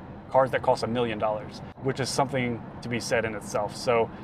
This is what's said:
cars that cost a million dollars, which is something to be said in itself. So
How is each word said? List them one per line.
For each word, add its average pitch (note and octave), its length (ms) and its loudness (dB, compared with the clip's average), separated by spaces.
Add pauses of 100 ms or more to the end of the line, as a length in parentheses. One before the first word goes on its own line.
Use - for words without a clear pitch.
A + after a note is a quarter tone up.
(300)
cars C3 200 6
that C3 120 2
cost B2 200 4
a A2+ 40 0
million A2+ 300 0
dollars, G#2+ 460 -2 (220)
which C3+ 160 -2
is B2 80 -2
something B2 520 0 (220)
to A#2 60 -8
be A#2+ 100 -2
said A2+ 260 0
in A2 120 -2
itself. G#2 400 -4
So A#2 340 4 (140)